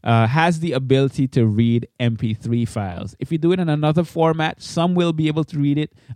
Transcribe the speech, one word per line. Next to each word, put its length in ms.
uh, 240
has 320
the 140
ability 560
to 180
read 400
M 160
P 180
three 300
files. 560
If 100
you 80
do 140
it 80
in 80
another 340
format, 580
some 360
will 160
be 160
able 160
to 160
read 180
it, 140